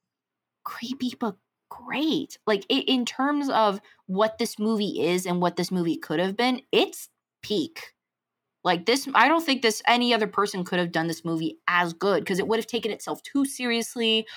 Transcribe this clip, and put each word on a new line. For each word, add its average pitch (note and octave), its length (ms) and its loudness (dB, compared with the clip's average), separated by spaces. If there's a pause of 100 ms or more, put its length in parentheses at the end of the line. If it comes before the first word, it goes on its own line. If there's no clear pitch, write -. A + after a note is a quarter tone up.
(640)
creepy, B3 560 -6
but G#3+ 180 -4 (320)
great. B3+ 760 -4
Like, G3+ 240 0
i-, - 40 2 (140)
in B3+ 180 2
terms C#4 440 -2
of G#3 320 2 (260)
what G#3+ 300 0
this A3+ 220 -4
movie G#3 420 0
is F3+ 240 0
and F3+ 160 0
what F3 140 0
this F3+ 160 -2
movie E3+ 260 0
could D#3+ 220 -4
have F#3+ 180 0
been, B3 240 0 (100)
it's - 380 0 (320)
peak. - 520 -4 (680)
Like, F3 220 2
this, C4+ 280 2
I A3+ 140 8
don't E4 180 4
think C4+ 160 0
this, A3+ 240 2
any A#3+ 280 4
other G#3+ 140 2
person G3 360 -2
could F3+ 160 -2
have E3+ 140 -2
done E3 140 0
this D#3+ 180 -6
movie E3 320 -2 (100)
as F3 240 2
good, F#3 340 0
'cause F#3 140 -2
it F#3 80 -2
would A3+ 120 2
have A3 80 -6
taken A3+ 240 -4
itself - 300 -8
too C#4 220 -2
seriously, A#3 840 -2 (120)